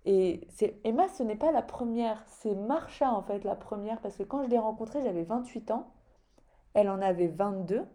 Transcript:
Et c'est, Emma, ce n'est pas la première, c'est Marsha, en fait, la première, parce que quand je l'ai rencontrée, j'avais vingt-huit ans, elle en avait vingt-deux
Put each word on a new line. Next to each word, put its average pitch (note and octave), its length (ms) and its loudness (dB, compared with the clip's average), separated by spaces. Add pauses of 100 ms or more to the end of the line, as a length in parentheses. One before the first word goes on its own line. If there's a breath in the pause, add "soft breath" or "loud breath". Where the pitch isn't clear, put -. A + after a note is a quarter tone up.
Et F#3+ 460 4
c'est, - 340 -2
Emma, C#4 240 2
ce D#4+ 140 -6
n'est G#3+ 140 -2
pas D4 160 2
la A#3 100 2
première, A3+ 640 -4
c'est - 280 -4
Marsha, B3+ 580 -2
en G3+ 100 0
fait, G3+ 220 -4
la G3 100 -2
première, G#3+ 460 -8
parce G3+ 160 -8
que G3 60 -4
quand C4+ 200 -4
je B3+ 60 -2
l'ai A#3+ 100 4
rencontrée, A3+ 440 -2
j'avais F3+ 220 0
vingt-huit A#3 460 -6
ans, A3+ 220 -4 (800 soft breath)
elle G3+ 140 6
en F#3+ 120 -2
avait F3+ 280 4
vingt-deux F#3+ 560 0 (100)